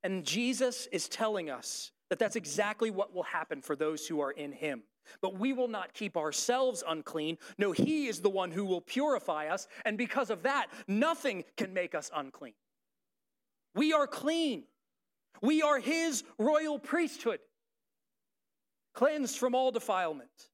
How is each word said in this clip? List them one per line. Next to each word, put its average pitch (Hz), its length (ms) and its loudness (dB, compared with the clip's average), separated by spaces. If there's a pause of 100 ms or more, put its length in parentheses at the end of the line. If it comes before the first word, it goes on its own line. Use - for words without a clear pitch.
And 185 200 -2
Jesus 240 680 0
is 185 160 -2
telling 208 420 -2
us - 400 -8 (200)
that 175 100 0
that's 214 160 0
exactly 208 560 -2
what 190 200 -2
will 180 120 -4
happen 160 380 -6
for 151 120 -2
those 156 320 -2
who 151 140 -2
are 143 100 0
in 143 220 -8
him. 139 320 -6 (360)
But 190 140 -2
we 233 180 0
will 247 140 0
not 208 260 -6
keep 202 240 -4
ourselves 233 680 2
unclean. 160 520 -2 (200)
No, 196 140 2
he 294 340 2
is 185 140 -4
the 196 100 6
one 185 220 -2
who 196 120 -2
will 185 160 2
purify 190 680 0
us. 185 180 -2 (180)
And 214 140 0
because 240 320 0
of 180 140 -4
that, 269 260 2 (160)
nothing 247 580 2 (120)
can 190 180 -4
make 180 220 0
us 151 180 -6
unclean. 135 400 -6 (1200)
We 311 180 4
are 294 140 4
clean. 294 600 0 (760)
We 311 200 6
are 294 160 4
his 320 440 0 (160)
royal 302 400 4
priesthood, - 600 0 (1500)
cleansed 285 420 2
from 247 180 0
all 262 180 4
defilement. 175 580 -2 (240)